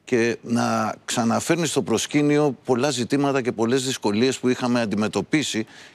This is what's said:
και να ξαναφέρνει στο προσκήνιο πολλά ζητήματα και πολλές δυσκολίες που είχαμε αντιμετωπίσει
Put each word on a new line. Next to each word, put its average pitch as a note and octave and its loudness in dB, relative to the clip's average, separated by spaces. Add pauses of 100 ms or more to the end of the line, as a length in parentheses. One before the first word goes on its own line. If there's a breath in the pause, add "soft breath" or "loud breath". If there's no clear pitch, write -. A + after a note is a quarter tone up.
και A#2 2
να A#2 0 (100)
ξαναφέρνει B2 0
στο C3 0
προσκήνιο D3 0
πολλά C3 0
ζητήματα C3+ 0
και A#2 -2
πολλές A#2+ 0
δυσκολίες B2 0
που B2 -2
είχαμε B2 0
αντιμετωπίσει G#2+ -2 (280 loud breath)